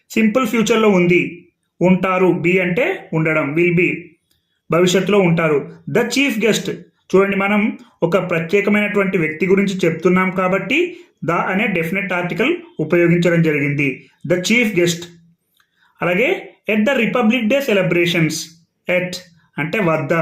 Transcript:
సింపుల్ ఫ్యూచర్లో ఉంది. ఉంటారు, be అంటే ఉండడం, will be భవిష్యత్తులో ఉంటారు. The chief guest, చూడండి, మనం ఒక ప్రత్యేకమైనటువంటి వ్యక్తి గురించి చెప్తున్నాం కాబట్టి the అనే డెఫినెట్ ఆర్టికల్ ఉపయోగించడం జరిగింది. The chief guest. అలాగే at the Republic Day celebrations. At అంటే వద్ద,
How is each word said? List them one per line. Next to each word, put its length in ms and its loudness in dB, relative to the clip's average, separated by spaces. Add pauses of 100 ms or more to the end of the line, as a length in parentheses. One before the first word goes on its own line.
(100)
సింపుల్ 360 2
ఫ్యూచర్లో 420 2
ఉంది. 600 0 (320)
ఉంటారు, 460 2
be 340 2
అంటే 520 -2
ఉండడం, 420 -2
will 220 2
be 160 2 (800)
భవిష్యత్తులో 480 2
ఉంటారు. 540 0 (180)
The 140 2
chief 360 -2
guest, 300 0 (440)
చూడండి, 220 2
మనం 420 0 (240)
ఒక 280 0
ప్రత్యేకమైనటువంటి 880 0
వ్యక్తి 280 -2
గురించి 380 2
చెప్తున్నాం 460 2
కాబట్టి 680 -2 (280)
the 120 -2
అనే 300 -2
డెఫినెట్ 460 -4
ఆర్టికల్ 440 -2 (240)
ఉపయోగించడం 640 2
జరిగింది. 640 -2 (220)
The 120 0
chief 280 0
guest. 320 0 (1000)
అలాగే 520 -2 (180)
at 80 2
the 220 2
Republic 400 2
Day 180 0 (100)
celebrations. 640 0 (640)
At 140 -4 (480)
అంటే 200 -4
వద్ద, 440 -2